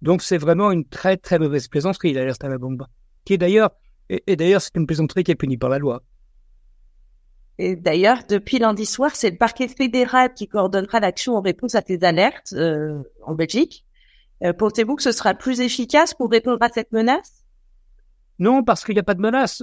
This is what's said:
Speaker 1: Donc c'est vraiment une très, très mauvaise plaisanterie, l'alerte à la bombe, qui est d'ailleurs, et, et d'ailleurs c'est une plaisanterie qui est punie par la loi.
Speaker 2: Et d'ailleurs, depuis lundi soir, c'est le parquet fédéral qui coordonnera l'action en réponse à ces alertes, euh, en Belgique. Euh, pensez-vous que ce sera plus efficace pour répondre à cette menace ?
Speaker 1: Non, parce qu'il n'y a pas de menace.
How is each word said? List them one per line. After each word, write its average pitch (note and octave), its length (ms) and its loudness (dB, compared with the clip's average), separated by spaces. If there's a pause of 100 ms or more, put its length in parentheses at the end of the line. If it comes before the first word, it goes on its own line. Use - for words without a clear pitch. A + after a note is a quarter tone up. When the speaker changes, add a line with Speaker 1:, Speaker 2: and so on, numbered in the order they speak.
Speaker 1:
Donc F3 220 0
c'est F3+ 160 -2
vraiment E3+ 320 2
une E3+ 160 0
très, F#3 320 -2
très - 200 0
mauvaise D3 300 -2
plaisanterie, E3 460 -2
l'alerte C3 300 -4
à C#3 40 -6
la C3+ 80 -6
bombe, B2+ 300 -8 (400)
qui G3 80 0
est F#3+ 40 4
d'ailleurs, G3 320 4 (380)
et, F#3 180 -6
et F#3 100 0
d'ailleurs F3 260 2
c'est - 140 -10
une D#3+ 100 0
plaisanterie D#3+ 380 -2
qui F3+ 80 2
est D#3 40 -8
punie C3+ 220 -4
par B2+ 100 -2
la C3 100 0
loi. C3 240 -4 (1600)
Speaker 2:
Et F3+ 180 -4
d'ailleurs, F3+ 500 2
depuis G#3 320 0
lundi A3 280 0
soir, C#4 280 -2
c'est G#3+ 160 0
le E3+ 60 -6
parquet A#3 320 0
fédéral B3+ 640 0
qui G#3+ 160 -12
coordonnera G3 500 0
l'action G#3+ 380 -2
en G3 60 0
réponse G3 320 -2
à G3 120 2
ces F3 160 -4
alertes, F3+ 520 0
euh, D3+ 480 -2 (200)
en C3 120 -8
Belgique. E3 500 -2 (580)
Euh, F3 120 0
pensez-vous G#3+ 420 0
que C#4 60 -8
ce B3 100 2
sera - 220 0
plus B3+ 260 -4
efficace C4 540 0
pour A#3+ 160 -4
répondre A#3 320 2
à A#3 80 2
cette A3+ 220 -8
menace ? A#3 520 -2 (920)
Speaker 1:
Non, B3 260 2
parce A3 180 0
qu'il A3 120 -4
n'y G3+ 60 2
a - 20 2
pas G3+ 100 -2
de F3+ 80 -6
menace. A#3 420 0